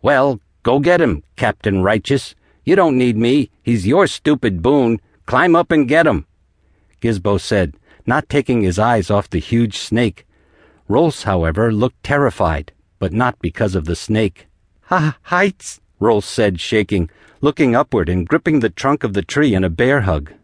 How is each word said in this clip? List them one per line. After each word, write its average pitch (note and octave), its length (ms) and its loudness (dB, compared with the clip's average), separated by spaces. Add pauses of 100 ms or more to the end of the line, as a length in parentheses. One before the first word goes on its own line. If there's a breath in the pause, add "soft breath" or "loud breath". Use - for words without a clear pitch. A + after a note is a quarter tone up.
"Well, C3+ 360 2 (220)
go B2+ 180 2
get E3+ 220 2
him, G2 220 0 (120)
Captain G2+ 460 -2
Righteous. A2 540 0 (280)
You D#3+ 120 2
don't D#3+ 240 4
need B2 180 2
me. A#2+ 320 2 (140)
He's A2 240 0
your F3 180 4
stupid B2 560 -2
boon. A#2+ 400 2 (240)
Climb E3 300 2
up E3+ 160 0
and D3+ 160 2
get D#3 180 2
him," G2+ 220 -2 (760)
Gizbo G2+ 380 0
said, F#2 340 -2 (320 soft breath)
not C#3 240 -2
taking B2+ 320 0
his F#2 160 0
eyes A2 320 0
off G2+ 180 0
the F2+ 120 -4
huge A#2 400 -2
snake. A2+ 480 -4 (600 soft breath)
Rolfs, D3 360 0
however, F#2+ 500 0
looked A2 300 -4
terrified, G2+ 680 -2 (280)
but F#2 120 -4
not B2 300 -2
because F#2 320 -4
of F2 120 -2
the E2+ 100 -2
snake. G#2+ 500 -4 (440)
"Ha, D#3 340 0
heights," - 580 -4 (180)
Rolfs G#2+ 300 0
said, G2+ 300 0
shaking, G2+ 500 -2 (320 soft breath)
looking C#3 340 0
upward A#2+ 320 0
and F2+ 200 -2
gripping D#3 320 0
the A2+ 100 0
trunk C#3 340 -2
of G#2+ 100 -4
the F#2+ 100 -2
tree C#3 320 0
in F#2 80 0
a F#2 60 0
bear B2+ 320 0
hug. E2 300 -2 (120)